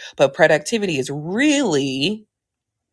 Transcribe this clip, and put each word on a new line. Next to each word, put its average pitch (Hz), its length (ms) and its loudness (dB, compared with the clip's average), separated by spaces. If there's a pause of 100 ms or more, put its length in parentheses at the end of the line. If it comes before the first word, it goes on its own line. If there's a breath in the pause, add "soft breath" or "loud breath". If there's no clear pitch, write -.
(160 loud breath)
But 139 180 2
productivity 160 640 2
is 127 100 -6
really 175 1160 -2 (680)